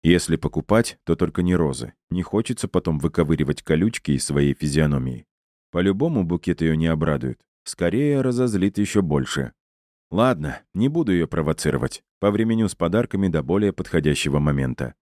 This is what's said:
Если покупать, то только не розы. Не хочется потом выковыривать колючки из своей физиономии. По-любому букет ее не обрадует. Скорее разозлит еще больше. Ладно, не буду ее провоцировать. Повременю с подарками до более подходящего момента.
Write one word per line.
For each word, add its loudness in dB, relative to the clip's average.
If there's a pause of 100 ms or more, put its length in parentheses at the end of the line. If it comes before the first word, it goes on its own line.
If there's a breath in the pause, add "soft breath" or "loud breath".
Если 4
покупать, 0
то 0
только -2
не 2
розы. -2 (160)
Не -4
хочется -4
потом -2
выковыривать 0
колючки 0
из 0
своей 0
физиономии. -2 (440)
По-любому 0
букет -2
ее 2
не 0
обрадует. -2 (240)
Скорее 0
разозлит 0
еще 2
больше. -2 (580)
Ладно, 0 (120)
не 2
буду 0
ее 2
провоцировать. -2 (160)
Повременю 2
с -6
подарками 0
до 0
более 0
подходящего 0
момента. 0